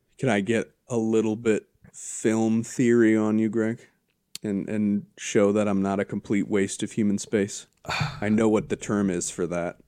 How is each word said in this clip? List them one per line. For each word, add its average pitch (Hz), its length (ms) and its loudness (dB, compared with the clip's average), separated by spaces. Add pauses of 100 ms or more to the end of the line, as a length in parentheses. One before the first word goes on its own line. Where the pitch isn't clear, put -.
(180)
Can 135 120 -2
I 104 100 2
get 107 320 -2 (160)
a 123 100 -2
little 110 380 0
bit 113 320 -2 (240)
film 113 720 0
theory 117 540 4
on 107 200 2
you, 110 120 2
Greg? 113 300 -2 (600)
And, 98 280 -4
and 104 360 -2 (120)
show 101 340 2
that 104 160 2
I'm 98 140 0
not 98 180 0
a 101 60 0
complete 104 420 -2
waste 98 340 0
of 107 120 -6
human 104 240 0
space? - 500 -4 (260)
<sighs> - 280 -6
I 104 80 -2
know 110 180 4
what 107 220 2
the 104 80 -4
term 104 320 0
is 87 200 -4
for 90 180 -4
that. 87 300 -6 (100)